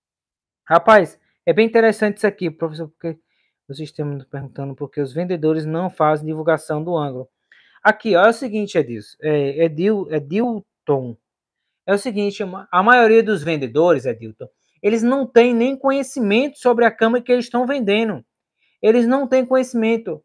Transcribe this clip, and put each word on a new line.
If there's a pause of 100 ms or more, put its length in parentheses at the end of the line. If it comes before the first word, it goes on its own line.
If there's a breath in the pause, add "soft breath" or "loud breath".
(640)
Rapaz, (260)
é
bem
interessante
isso
aqui,
professor,
porque (500)
o
sistema
tá
perguntando
por
que
os
vendedores
não
fazem
divulgação
do
ângulo. (540 soft breath)
Aqui,
ó,
é
o
seguinte,
Edilson,
é,
Edil-,
Edilton, (680)
é
o
seguinte,
a
ma-,
a
maioria
dos
vendedores,
Edilton, (340)
eles
não
têm
nem
conhecimento
sobre
a
câmera
que
eles
estão
vendendo. (580)
Eles
não
têm
conhecimento.